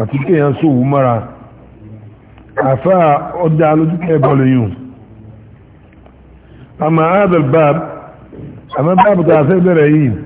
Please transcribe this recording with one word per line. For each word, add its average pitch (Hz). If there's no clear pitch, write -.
àti 113
kí 143
ẹ 143
so 165
òwú 127
mọ́ra. 135
Àfáà 147
ó 165
dá 156
lójú 160
kẹ́ 160
bọ́ 139
lẹ́yìn. 131
أما 160
هذا 180
الباب، 151
أما 156
باب 185
tá 165
a 151
fẹ́ 180
bẹ̀rẹ̀ 170
yìí، 151